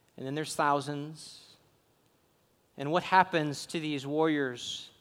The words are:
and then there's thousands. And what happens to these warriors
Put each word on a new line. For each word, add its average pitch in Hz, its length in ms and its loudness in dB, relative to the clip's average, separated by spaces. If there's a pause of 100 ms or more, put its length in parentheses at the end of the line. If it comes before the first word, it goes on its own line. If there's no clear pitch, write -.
(180)
and 131 80 -10
then 135 100 -4
there's 151 200 -4
thousands. 147 1000 -2 (1200)
And 143 140 -4
what 175 120 2
happens 170 640 4
to 170 120 -6
these 147 260 -4
warriors 147 840 0 (120)